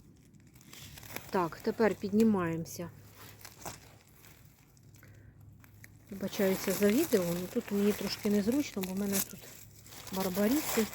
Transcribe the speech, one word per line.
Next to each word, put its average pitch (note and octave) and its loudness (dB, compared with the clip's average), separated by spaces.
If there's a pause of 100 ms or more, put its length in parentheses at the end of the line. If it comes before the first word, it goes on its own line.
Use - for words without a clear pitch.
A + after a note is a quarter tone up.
(1300)
Так, F3 -2
тепер G#3 2
піднімаємося. F3+ 2 (3250)
Вибачаюся F#3+ 0
за G3 4
відео, A#3+ 4
але F3 -2
тут A3+ -4
мені G3+ 4
трошки G3+ -2
незручно, G#3 2
бо F#3+ -6
в F#3+ -4
мене G3 -2 (140)
тут - -14 (760)
барбаріси G3+ 2